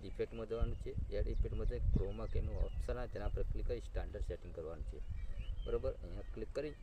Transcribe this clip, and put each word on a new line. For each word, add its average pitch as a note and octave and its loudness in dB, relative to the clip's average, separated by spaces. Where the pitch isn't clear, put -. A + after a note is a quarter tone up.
ઇફેક્ટમાં A2+ -4
જવાનું A2+ 2
છે, - -4
એડ G#2 2
ઇફેક્ટમાં A2 4
જઈ A#2+ 0
ક્રોમા G#2+ 2
કીનું - 2
ઓપ્શન - -2
આવે B2 -4
તેના G#2 0
પર - 2
ક્લિક - 2
કરી A#2+ 0
સ્ટાન્ડર્ડ F2+ -2
સેટિંગ E2+ -4
કરવાનું D#2+ -4
છે, C#2 -6
બરોબર? A#2+ 2
અહીંયા - -4
ક્લિક A2 -4
કરી C#3+ -2